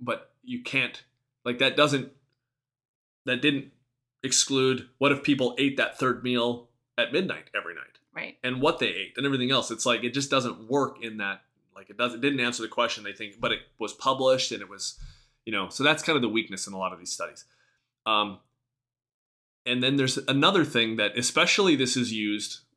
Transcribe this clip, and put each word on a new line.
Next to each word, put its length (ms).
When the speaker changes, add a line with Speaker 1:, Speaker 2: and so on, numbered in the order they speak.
Speaker 1:
but 320
you 200
can't, 400
like, 140
that 180
doesn't, 340
that 160
didn't 280
exclude, 720
what 160
if 100
people 360
ate 180
that 220
third 240
meal 480
at 160
midnight 420
every 200
night? 240
Speaker 2:
Right. 280
Speaker 1:
And 200
what 160
they 100
ate 280
and 100
everything 240
else. 200
It's 140
like, 200
it 100
just 160
doesn't 400
work 320
in 160
that, 240
like, 140
it 80
doesn't, 240
didn't 180
answer 220
the 60
question, 360
they 80
think, 260
but 140
it 80
was 140
published 580
and 120
it 80
was, 280
you 80
know, 160
so 160
that's 180
kind 140
of 60
the 80
weakness 360
in 60
a 60
lot 160
of 40
these 140
studies. 320
Um, 320
and 160
then 140
there's 200
another 480
thing 320
that, 220
especially 580
this 200
is 140
used 500